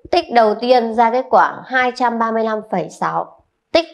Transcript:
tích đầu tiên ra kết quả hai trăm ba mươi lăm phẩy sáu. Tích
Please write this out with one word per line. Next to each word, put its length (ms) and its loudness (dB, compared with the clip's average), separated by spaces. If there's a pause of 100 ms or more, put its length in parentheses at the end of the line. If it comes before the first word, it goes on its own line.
(100)
tích 220 0
đầu 220 4
tiên 400 0
ra 160 2
kết 200 -2
quả 360 2
hai 300 0
trăm 220 -2
ba 120 -2
mươi 140 -2
lăm 160 -4 (100)
phẩy 200 -4
sáu. 480 -6 (340)
Tích 200 2